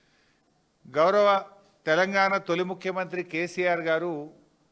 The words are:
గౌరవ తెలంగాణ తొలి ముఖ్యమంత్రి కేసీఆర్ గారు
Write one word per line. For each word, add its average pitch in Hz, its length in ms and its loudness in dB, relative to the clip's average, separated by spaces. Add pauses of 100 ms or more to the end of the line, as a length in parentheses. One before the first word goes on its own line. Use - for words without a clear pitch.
(960)
గౌరవ 196 480 4 (400)
తెలంగాణ 196 520 2
తొలి 175 260 -2
ముఖ్యమంత్రి 180 600 -6
కేసీఆర్ 175 560 -2
గారు 160 540 -2 (380)